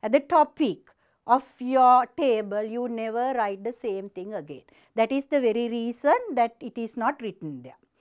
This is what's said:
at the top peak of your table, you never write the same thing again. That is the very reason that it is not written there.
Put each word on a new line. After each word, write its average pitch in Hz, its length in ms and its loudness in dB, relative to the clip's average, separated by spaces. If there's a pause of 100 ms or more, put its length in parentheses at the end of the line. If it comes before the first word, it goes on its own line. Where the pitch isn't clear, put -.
at 220 100 -4
the 285 80 6
top 302 360 2
peak 226 300 -2 (400)
of 262 160 4 (160)
your 254 480 6 (100)
table, 214 460 0
you 233 260 -6
never 233 460 -4
write 202 280 -2
the 233 120 -6
same 196 340 -8
thing 196 260 -14
again. 147 280 -12 (340)
That 226 160 0
is 277 140 -2
the 294 140 0
very 233 280 0
reason 240 460 0 (180)
that 233 280 0
it 247 160 -14
is 226 200 -10
not 247 260 -4
written 160 400 -12
there. 127 160 -20 (220)